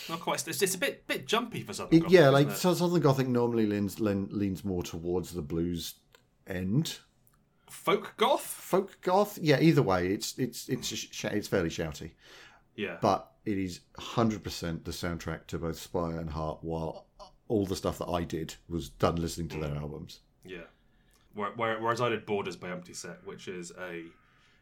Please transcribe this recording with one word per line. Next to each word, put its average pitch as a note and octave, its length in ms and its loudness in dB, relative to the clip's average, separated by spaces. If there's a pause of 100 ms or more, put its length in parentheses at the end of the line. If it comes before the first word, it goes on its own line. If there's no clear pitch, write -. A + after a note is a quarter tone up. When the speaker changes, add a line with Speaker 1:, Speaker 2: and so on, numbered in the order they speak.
Speaker 1:
Not E3 100 -6
quite. - 280 -2
It's, D#3+ 140 -2
it's F#3 140 2
a - 40 -8
bit, - 280 -4
bit C4+ 200 -4
jumpy A3+ 340 -2
for - 120 -10
Southern G2 220 2
Speaker 2:
It, E3 60 12
Speaker 1:
Gothic, E3+ 120 2
Speaker 2:
yeah, D#3 160 12
like, C#3 180 8
Speaker 1:
isn't - 100 -2
it? - 40 -4
Speaker 2:
Sou-, F3+ 140 4
Southern F3 260 2
Gothic C3+ 280 4
normally A#2+ 380 4
leans, G2+ 340 0
lean, G2 300 2
leans G2+ 340 -2
more F2+ 180 -2
towards F2 500 -4
the F2 80 -6
blues E2 520 -4 (520)
end. F#2+ 520 -2 (720)
Speaker 1:
Folk - 480 -2
goth? C#4 240 2
Speaker 2:
Folk - 600 -4
goth? G3+ 400 2
Yeah, D3 180 6
either D3 240 6
way, F#2 240 2
it's, G#2 320 -2
it's, - 300 -6
it's, - 180 -4
sh-, - 240 -8
sh-, - 140 -8
it's G#2 240 -2
fairly F2+ 200 2
shouty. D#2+ 420 -6 (640)
Speaker 1:
Yeah. F2+ 260 -6
Speaker 2:
But G2 280 2 (160)
it G#2 120 0
is F#2 240 -4 (180)
hundred A2 440 0
percent E2+ 420 -6
the F2 60 -8
soundtrack E2 560 -6
to F2 100 -6
both D#2+ 200 -4
Spire E2 420 -4
and E2 100 -6
Heart, D#2 320 -6
while D#2+ 460 -6 (420)
all G2+ 160 2
the F2+ 100 -4
stuff F2 240 -4
that - 80 -6
I F2 160 0
did D#2+ 320 -6 (140)
was D#2+ 200 -4
done F2 280 0
listening E2 320 -4
to D#2 100 -8
their D2+ 120 -4
Speaker 1:
Mm. D2 100 -6
Speaker 2:
albums. D2+ 380 -12 (260)
Speaker 1:
Yeah. F2+ 160 -14 (720)
Where, G2+ 180 -4
where, A2+ 300 -2
whereas A2+ 200 0
I B2 80 2
did G#2+ 160 -4
Borders G2 300 -2
by F2+ 160 -10
Empty F2 220 -12
Set, F2 320 -14
which F#2 240 -12
is F2 280 -10
a, E2+ 260 -10 (580)